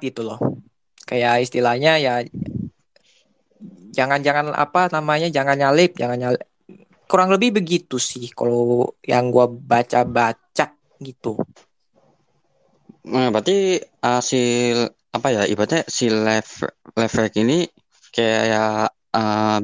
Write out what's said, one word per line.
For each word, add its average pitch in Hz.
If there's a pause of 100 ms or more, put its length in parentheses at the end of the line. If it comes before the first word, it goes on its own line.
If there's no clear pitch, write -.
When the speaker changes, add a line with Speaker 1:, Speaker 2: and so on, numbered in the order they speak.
Speaker 1:
gitu 123
loh. 107 (720)
Kayak 120
istilahnya 127
ya, 123 (1800)
jangan, 139
jangan 147
apa 180
namanya, 156
jangan 139
nyalip, 151
jangan 123
nyalip. 123 (640)
Kurang 185
lebih 202
begitu 170
sih 123
kalau 120 (160)
yang 123
gua 123
baca-baca 120 (240)
gitu. 127 (1700)
Speaker 2:
Nah, 123
berarti, 185
eh, 123
si, 127 (720)
apa 139
ya, 104
ibaratnya 104
si 120
Lev-, 110 (320)
Levek 110
ini 143 (480)
kayak, 110
eh, 107